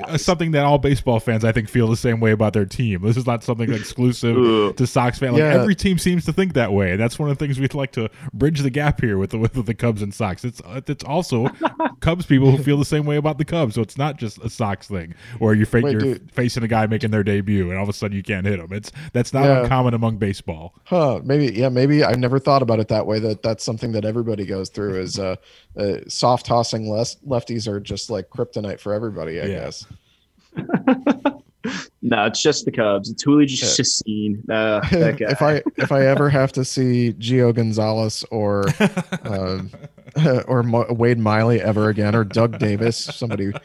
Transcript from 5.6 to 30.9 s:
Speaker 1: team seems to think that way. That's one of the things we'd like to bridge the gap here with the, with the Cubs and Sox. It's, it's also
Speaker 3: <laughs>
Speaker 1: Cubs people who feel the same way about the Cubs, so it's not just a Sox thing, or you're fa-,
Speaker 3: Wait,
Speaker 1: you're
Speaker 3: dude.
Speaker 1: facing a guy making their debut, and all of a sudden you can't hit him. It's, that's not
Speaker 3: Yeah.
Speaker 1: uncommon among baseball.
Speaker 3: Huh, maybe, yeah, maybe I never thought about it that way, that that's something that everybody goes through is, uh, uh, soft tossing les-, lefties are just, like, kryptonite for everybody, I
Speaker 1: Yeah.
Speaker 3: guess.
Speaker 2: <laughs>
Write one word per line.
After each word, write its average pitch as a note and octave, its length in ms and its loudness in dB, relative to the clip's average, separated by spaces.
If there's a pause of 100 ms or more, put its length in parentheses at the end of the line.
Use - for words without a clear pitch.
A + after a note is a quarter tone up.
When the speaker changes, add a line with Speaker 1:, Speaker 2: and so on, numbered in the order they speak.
Speaker 1:
team F#3+ 220 0
seems F3+ 300 0
to D#3+ 80 -2
think F#3+ 180 0
that A#2+ 220 2
way. F#2+ 220 2
That's A3+ 220 -2
one D3+ 120 -2
of C3+ 80 -2
the - 40 -8
things C#3+ 160 -2
we'd C3+ 140 -2
like C#3 200 -6
to A2+ 180 -4 (240)
bridge D3+ 260 2
the C#3 100 0
gap D3 300 0
here G#2 160 2
with F#2+ 140 0
the, A2+ 80 -4
with A2 160 0 (100)
the A2 100 -2
Cubs A2 280 -2
and G2+ 100 -6
Sox. G2 320 -6
It's, B2 160 -10 (260)
it's - 180 -6
also F3+ 440 0 (260)
Speaker 3:
<laughs> - 260 -4
Speaker 1:
Cubs E3+ 260 0
people C3 160 6
who C3+ 180 6
feel C#3+ 160 0
the C#3+ 80 0
same D3+ 200 -2
way D3 120 -2
about D3 220 -2
the D3+ 60 -2
Cubs, D3 320 -2
so A#2 60 2
it's - 140 -8
not C#3 220 -2
just A2 200 -8
a A2+ 120 -8
Sox G2+ 380 -6
thing, E2+ 260 -8 (240)
or A2 160 4
you're G#2+ 120 4
fa-, - 140 4
Speaker 3:
Wait, C#3 120 2
Speaker 1:
you're A2 80 2
Speaker 3:
dude. C3 320 -2
Speaker 1:
facing B2 320 -2
a A2+ 40 -2
guy A2 200 2
making G#2+ 240 -2
their G#2+ 100 4
debut, G2+ 480 2
and F#2 80 -4
all G2 60 -4
of G2+ 40 -2
a G#2 40 -2
sudden G2+ 240 -6
you G2 80 -4
can't F#2+ 200 -4
hit G2+ 140 0
him. E2 140 -14
It's, G#2+ 180 -10 (220)
that's A#2+ 200 -2
not C3+ 120 2
Speaker 3:
Yeah. C3+ 180 4
Speaker 1:
uncommon B2 320 2
among A2+ 240 0
baseball. F2+ 560 -6 (100)
Speaker 3:
Huh, C#3+ 380 2
maybe, C3+ 340 0
yeah, B2+ 120 2
maybe C#3 360 4
I A2 100 4
never B2 260 2
thought C#3 200 4
about A2+ 200 2
it G#2+ 80 -2
that G#2+ 180 0
way, G#2+ 140 0
that G#2+ 240 -4
that's A2+ 180 -2
something A#2 300 -6
that A2 120 -2
everybody A2 400 -2
goes F#2+ 260 -6
through G2+ 300 -4
is, F#2 200 -6
uh, F#2 160 -4 (400)
uh, G2+ 220 -2 (100)
soft B2 380 0
tossing A#2 440 -2
les-, G#2+ 340 -4
lefties A#2+ 440 -6
are G2+ 100 -4
just, G2+ 320 -10
like, G2 180 -6
kryptonite G#2+ 520 -8
for G2+ 120 -6
everybody, F2+ 480 -6
I D2 40 -6
Speaker 1:
Yeah. D#2+ 260 -6
Speaker 3:
guess. - 160 -16 (720)
Speaker 2:
<laughs> - 1300 -2 (140)